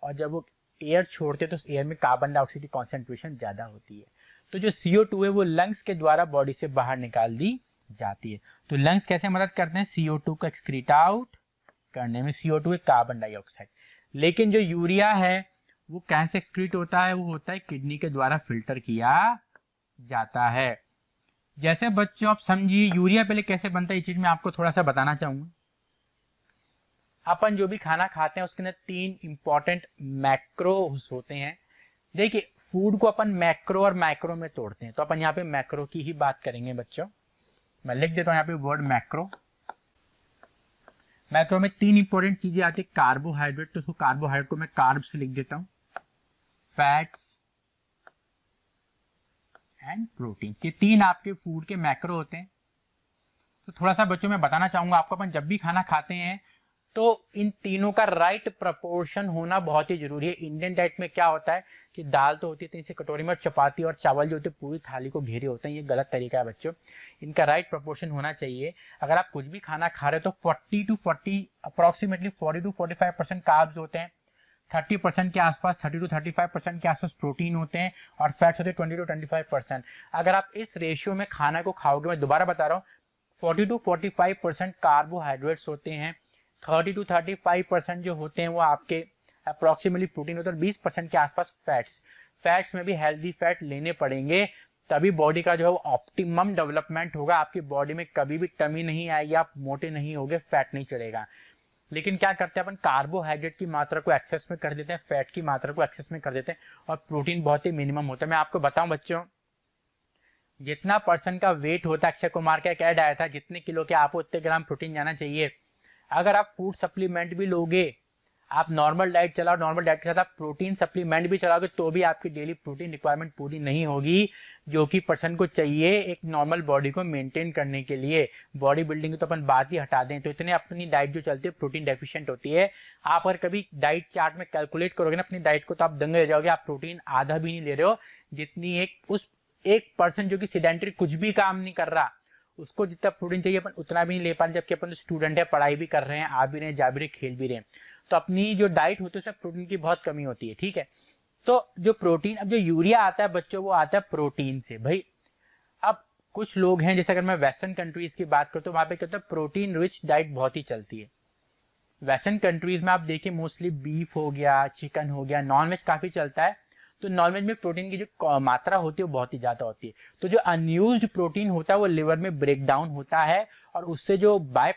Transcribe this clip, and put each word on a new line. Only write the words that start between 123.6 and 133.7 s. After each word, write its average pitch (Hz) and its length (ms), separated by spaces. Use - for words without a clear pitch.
होगी, 151 440
जो 156 160
कि - 140
पर्सन 165 360
को 180 120
चाहिए 156 440
एक 180 240
नॉर्मल 160 360
बॉडी 139 300
को 185 120
मेंटेन 160 480
करने 139 320
के 139 120
लिए। 139 320
बॉडी 143 260
बिल्डिंग 156 300
की 160 40
तो 170 80
अपन 160 200
बात 135 260
ही 175 60
हटा 135 260
दें, 143 180
तो 156 80
इतने 170 220
अपनी 175 340
डाइट 143 260
जो 160 100
चलती 143 260
है 175 40
प्रोटीन 151 340
डेफिशिएंट 139 440
होती 131 220
है। 185 180
आप 170 220
अगर 185 120
कभी 185 260